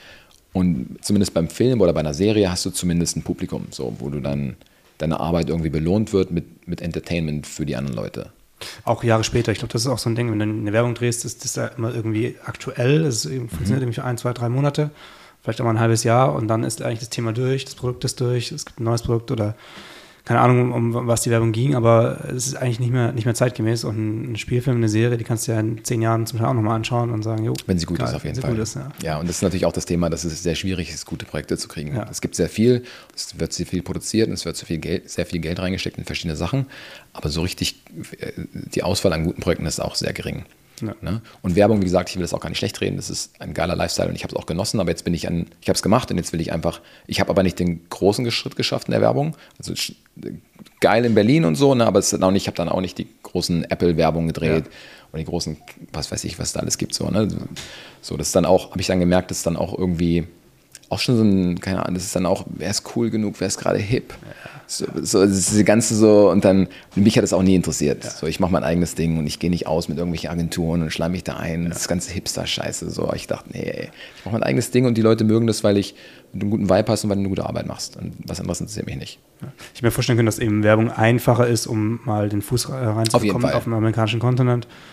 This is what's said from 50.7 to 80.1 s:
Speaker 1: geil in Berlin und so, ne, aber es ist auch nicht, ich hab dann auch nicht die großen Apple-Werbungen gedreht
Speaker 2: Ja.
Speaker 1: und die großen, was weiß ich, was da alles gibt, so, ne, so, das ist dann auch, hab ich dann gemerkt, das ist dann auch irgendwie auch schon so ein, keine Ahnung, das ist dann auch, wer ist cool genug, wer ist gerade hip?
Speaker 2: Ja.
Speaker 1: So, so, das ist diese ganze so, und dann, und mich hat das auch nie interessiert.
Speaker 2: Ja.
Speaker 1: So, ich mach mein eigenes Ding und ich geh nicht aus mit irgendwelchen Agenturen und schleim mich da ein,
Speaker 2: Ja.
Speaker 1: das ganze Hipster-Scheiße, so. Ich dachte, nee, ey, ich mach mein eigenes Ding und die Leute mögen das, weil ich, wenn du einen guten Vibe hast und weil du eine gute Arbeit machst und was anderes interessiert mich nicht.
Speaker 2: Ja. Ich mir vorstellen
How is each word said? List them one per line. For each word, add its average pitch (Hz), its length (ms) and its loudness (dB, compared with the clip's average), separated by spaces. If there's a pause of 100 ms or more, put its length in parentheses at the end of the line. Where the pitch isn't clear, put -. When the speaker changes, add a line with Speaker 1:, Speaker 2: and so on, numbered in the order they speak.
Speaker 1:
geil 107 240 4
in 117 100 4
Berlin 127 300 6
und 165 100 4
so, 139 220 6
ne, 117 100 4
aber 107 140 6
es - 120 2
ist 95 80 -2
auch 95 120 6
nicht, 98 100 4
ich - 60 -4
hab 95 80 -6
dann 85 120 -2
auch 90 120 0
nicht 92 180 -6
die - 80 -8 (160)
großen 85 480 -2
Apple-Werbungen 82 560 2
gedreht 80 400 0
Speaker 2:
Ja. - 60 -20 (400)
Speaker 1:
und 76 80 -8
die 80 40 -6
großen, 82 320 -4 (360)
was 78 180 -6
weiß - 140 -6
ich, 85 160 -8
was 82 120 -6
da - 80 -4
alles - 160 -2
gibt, - 160 -6
so, - 160 -2
ne, 104 200 2 (720)
so, - 160 -8
das 78 120 -4
ist - 80 0
dann 90 80 6
auch, 90 280 4
hab - 80 -4
ich - 80 -2
dann 92 120 2
gemerkt, 90 300 4
das 95 80 -6
ist - 80 -8
dann 85 100 0
auch 85 220 -4
irgendwie 85 460 2 (640)
auch 107 80 -2
schon 127 180 2
so 110 60 4
ein, 92 380 4
keine 92 220 -2
Ahnung, 87 120 -2
das 90 100 -4
ist - 100 -4
dann 92 120 0
auch, 95 220 0
wer - 220 -6
ist - 120 -4 (140)
cool 117 140 2
genug, 107 280 -2
wer - 100 -2
ist - 100 -4
gerade - 200 0
hip? 104 340 -2 (100)
Speaker 2:
Ja. - 280 -18 (160)
Speaker 1:
So, - 200 -6 (160)
so, - 180 4
das 101 160 8
ist 92 140 0
diese 107 140 6
ganze 107 300 4
so, 107 360 8
und 90 140 6
dann, 95 240 6 (280)
und 101 60 4
mich 110 140 6
hat 113 80 6
das 95 80 0
auch 92 100 4
nie 95 120 6
interessiert. 76 500 2
Speaker 2:
Ja. - 60 -8
Speaker 1:
So, - 160 -8
ich 82 140 -4
mach 92 100 2
mein 78 140 2
eigenes 85 300 0
Ding 82 240 0
und 76 80 0
ich 76 120 -6
geh 87 120 0
nicht 87 160 0
aus 82 220 -2
mit 76 100 -4
irgendwelchen 85 320 -4
Agenturen 85 520 -2
und 80 80 -4
schleim 82 220 -2
mich 90 120 -6
da - 120 -6
ein, 82 280 -4
Speaker 2:
Ja. 85 60 -2
Speaker 1:
das - 180 -6
ganze 87 240 -4
Hipster-Scheiße, - 800 -6
so. 85 240 -2
Ich - 120 -8
dachte, - 260 -8
nee, - 100 -8
ey, - 280 -8 (280)
ich - 60 -20
mach 92 80 -6
mein 110 100 -2
eigenes 131 280 0
Ding 127 160 4
und 117 100 4
die 113 60 4
Leute 110 220 4
mögen 113 220 4
das, 110 180 0
weil 104 120 6
ich, 101 180 0 (380)
wenn 95 80 -8
du - 60 -2
einen 101 40 -2
guten 101 200 2
Vibe 107 220 6
hast 104 120 0
und 107 60 0
weil 98 60 2
du 98 40 0
eine 98 80 0
gute 95 180 -2
Arbeit - 200 -6
machst - 300 -10
und - 180 -10 (120)
was 85 140 -6
anderes 87 200 -4
interessiert - 260 -8
mich - 100 -8
nicht. - 220 -12 (240)
Speaker 2:
Ja. 131 60 -12 (260)
Ich - 80 -8
mir 120 80 4
vorstellen 123 260 2